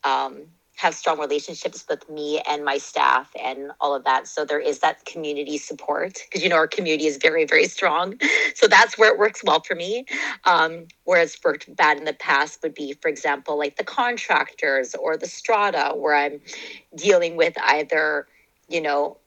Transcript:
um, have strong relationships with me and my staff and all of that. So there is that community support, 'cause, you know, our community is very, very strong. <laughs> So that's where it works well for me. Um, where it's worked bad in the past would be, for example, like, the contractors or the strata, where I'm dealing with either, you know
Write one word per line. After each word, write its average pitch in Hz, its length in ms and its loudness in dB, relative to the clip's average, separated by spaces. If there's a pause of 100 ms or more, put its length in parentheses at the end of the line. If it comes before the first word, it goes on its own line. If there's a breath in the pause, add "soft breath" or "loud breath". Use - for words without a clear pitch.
um, 135 400 -2 (340)
have 165 180 0
strong 160 240 -2
relationships 151 680 -6
with 147 200 -6
me 151 380 -4
and 147 180 -4
my 139 120 -2
staff 131 520 0 (140)
and 135 280 -8 (100)
all 143 140 0
of 131 100 -6
that. 131 220 2
So 156 180 -4
there 147 140 -2
is 151 200 -2
that - 260 -2
community 147 520 -6
support, 165 640 -6 (120)
'cause, 180 120 -4
you 180 60 2
know, 170 80 2
our 160 100 4
community 156 400 0
is 143 100 -2
very, 160 280 2
very 156 220 2
strong. 185 520 -2
<laughs> 294 100 2 (260 loud breath)
So 226 120 6
that's 208 300 6
where 220 140 8
it - 80 0
works 208 240 0
well 165 180 2
for - 140 -4
me. 202 300 -6 (400 loud breath)
Um, 165 420 2 (180)
where 175 160 6
it's - 220 0
worked 151 320 -2
bad 151 220 4
in 156 80 -10
the 156 80 -4
past 147 500 0
would 160 100 -4
be, 143 280 -8
for 165 80 0
example, 147 480 -4
like, 147 200 -4
the - 60 -4
contractors 156 1120 -2
or 160 220 -2
the 156 100 -8
strata, 185 680 0
where 147 200 0
I'm 147 260 0 (540 loud breath)
dealing 175 420 2
with 165 240 2
either, 151 680 0 (420 soft breath)
you 165 120 -2
know 147 440 -2